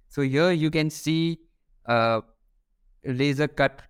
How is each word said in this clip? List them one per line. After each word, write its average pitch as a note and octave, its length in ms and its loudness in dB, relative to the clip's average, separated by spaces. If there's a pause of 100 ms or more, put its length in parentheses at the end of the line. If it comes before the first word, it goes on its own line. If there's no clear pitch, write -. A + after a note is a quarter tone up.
So C#3+ 120 -6
here C#3+ 300 2
you D#3+ 180 0
can D#3 200 0
see, E3 500 -2 (460)
uh, A2+ 340 2 (840)
laser C#3 420 0
cut - 420 -2